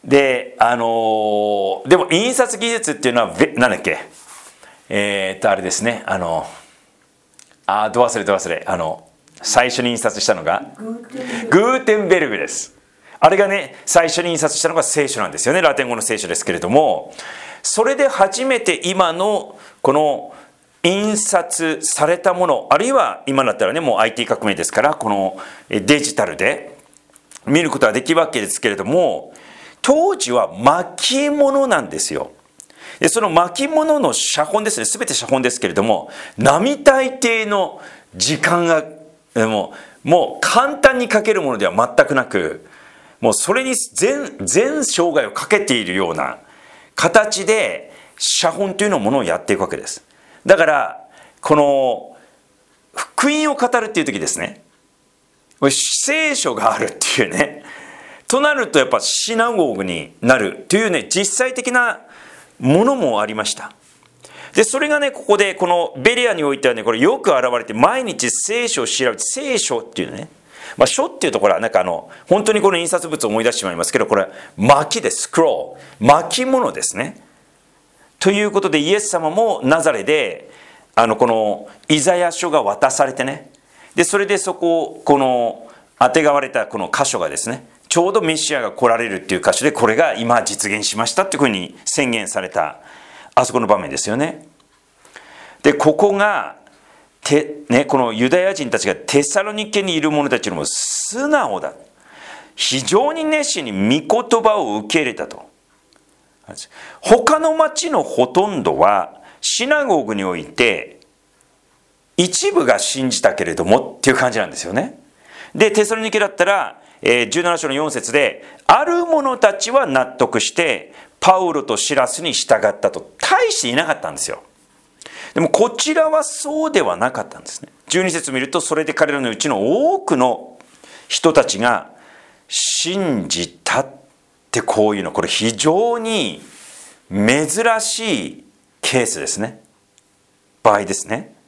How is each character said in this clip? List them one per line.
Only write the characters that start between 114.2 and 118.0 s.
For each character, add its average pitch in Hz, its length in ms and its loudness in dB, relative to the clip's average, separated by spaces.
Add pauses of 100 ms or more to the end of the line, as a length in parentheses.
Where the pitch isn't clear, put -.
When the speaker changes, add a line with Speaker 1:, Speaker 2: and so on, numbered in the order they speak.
Speaker 1:
じ 110 80 -4
な 98 80 0
ん 80 40 -14
で - 60 -14
す - 80 -10
よ 87 80 -8
ね。 170 280 -6 (540)
で、 208 180 4
テ 214 120 4
サ 220 120 -2
ロ 220 60 -6
ニ 220 100 -4
ケ 214 80 2
だ 208 60 2
っ 196 80 -6
た 175 100 2
ら、 185 320 0 (260)
え 120 200 4
ー、 110 80 -2
十 160 120 0
七 170 140 2
章 156 120 -4
の 135 60 -4
四 147 160 -2
節 - 220 -6